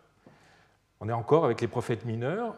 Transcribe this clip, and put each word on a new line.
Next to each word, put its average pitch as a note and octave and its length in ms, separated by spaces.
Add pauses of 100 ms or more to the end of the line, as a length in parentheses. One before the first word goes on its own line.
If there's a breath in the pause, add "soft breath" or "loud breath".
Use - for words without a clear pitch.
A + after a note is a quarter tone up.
(1000 soft breath)
On G#2+ 100
est - 20
encore C#3 320
avec A#2+ 160
les A#2+ 80
prophètes A#2+ 380
mineurs. C#3+ 520